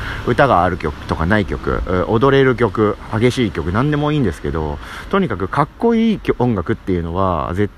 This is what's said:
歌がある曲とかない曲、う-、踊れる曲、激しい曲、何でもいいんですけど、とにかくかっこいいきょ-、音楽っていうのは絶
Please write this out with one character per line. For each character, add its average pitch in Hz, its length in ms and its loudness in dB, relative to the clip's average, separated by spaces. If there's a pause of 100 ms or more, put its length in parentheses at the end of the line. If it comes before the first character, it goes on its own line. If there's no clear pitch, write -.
(280)
歌 143 200 4
が 92 160 4
あ 90 60 2
る 87 80 -2
曲 76 280 -6
と 92 100 -2
か 80 100 -2
な 107 140 2
い 98 60 0
曲、 65 420 -4
う-、 90 220 0
踊 123 260 4
れ 139 80 6
る 131 120 2
曲、 107 420 0 (140)
激 113 200 2
し 120 160 0
い 87 40 -4
曲、 82 200 -4
何 127 200 0
で 147 60 0
も 147 140 0
い 151 60 0
い - 20 0
ん 139 40 2
で 92 80 0
す - 100 -12
け 71 100 -4
ど、 76 280 -4 (300)
と 196 100 0
に 185 80 2
か 104 100 -4
く 92 100 -4
か 143 160 0
っ 156 40 0 (120)
こ 233 160 2
い 226 180 2
い 180 60 -2
き - 120 0
ょ-、 - 80 -4
音 123 160 2
楽 95 180 -2
っ - 20 -2
て - 160 -6
い 87 80 0
う 82 40 -2
の 85 120 -6
は 87 380 0
絶 101 240 -2